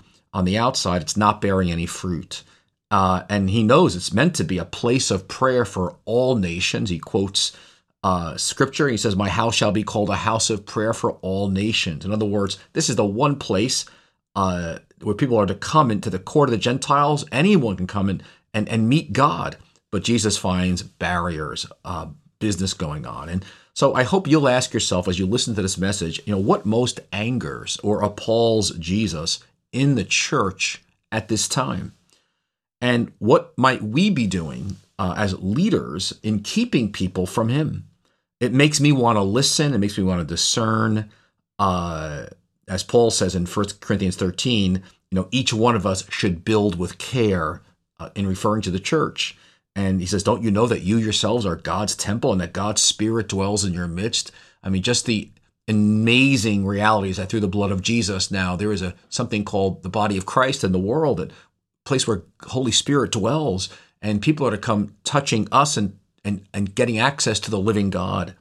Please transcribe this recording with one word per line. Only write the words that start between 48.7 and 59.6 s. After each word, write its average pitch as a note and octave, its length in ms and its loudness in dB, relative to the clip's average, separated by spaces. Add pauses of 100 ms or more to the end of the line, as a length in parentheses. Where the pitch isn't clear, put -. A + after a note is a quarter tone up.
the F#2 100 -2
church. - 560 -2 (400)
And F#2+ 240 0
he F2 40 -4
says, F#2 180 -2
"Don't G#2+ 200 -4
you A2 80 0
know G#2+ 160 2
that G#2+ 140 -2
you G2+ 160 0
yourselves A2 480 0
are F2 100 -2
God's F2+ 400 -4
temple A#2 380 -2
and F#2 80 0
that E2+ 100 -6
God's G#2 300 -2
Spirit A2 480 0
dwells G2 340 0
in F#2+ 100 -2
your F2 140 -4
midst?" F#2 420 -4 (320)
I - 60 -12
mean, F#2+ 160 0
just B2 220 0
the A2 260 -2 (380)
amazing A2 960 4
reality G2+ 460 2
is F#2 60 -6
that F#2+ 120 -4
through A2+ 120 0
the G2+ 60 2
blood G2+ 240 0
of F#2+ 100 -2
Jesus G2+ 480 0
now, F#2 280 -2
there G#2 160 -2
is F#2 80 -2
a, F2+ 120 -6 (140)
something A2 380 -2
called F#2+ 380 0